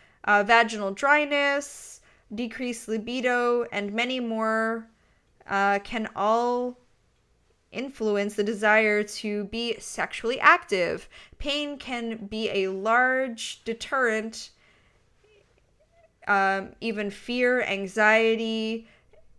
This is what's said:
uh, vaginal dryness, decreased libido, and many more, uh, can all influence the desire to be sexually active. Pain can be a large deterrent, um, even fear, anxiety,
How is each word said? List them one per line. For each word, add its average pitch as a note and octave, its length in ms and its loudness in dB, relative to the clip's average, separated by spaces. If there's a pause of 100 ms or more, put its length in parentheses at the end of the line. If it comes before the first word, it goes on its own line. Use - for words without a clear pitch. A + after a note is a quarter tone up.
(260)
uh, G#3 180 4
vaginal A3 480 4
dryness, C#4+ 1080 0 (340)
decreased A#3 540 -6
libido, A#3+ 840 0
and G3+ 200 -4
many B3 280 -2
more, A3 680 -2 (600)
uh, G3+ 320 2
can A3 360 -6
all A#3+ 600 0 (920)
influence G#3 640 -2
the G#3 80 0
desire G#3+ 600 4
to G#3 420 -6
be A3+ 340 -6
sexually - 600 -6
active. G3 720 4 (300)
Pain C#4+ 380 -4
can A#3 500 -8
be A3 220 -4
a F#3+ 200 0
large A#3 920 0
deterrent, A3+ 880 -2 (1800)
um, G3 420 2 (120)
even G#3 280 -4
fear, B3 540 0
anxiety, A3 1200 2 (520)